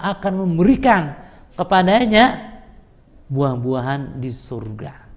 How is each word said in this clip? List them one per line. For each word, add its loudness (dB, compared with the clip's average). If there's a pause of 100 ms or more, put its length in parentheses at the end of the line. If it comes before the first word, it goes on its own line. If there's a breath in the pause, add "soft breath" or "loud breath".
akan -4
memberikan 2 (400 loud breath)
kepadanya 2 (720)
buah-buahan -4
di -8
surga. -12 (240)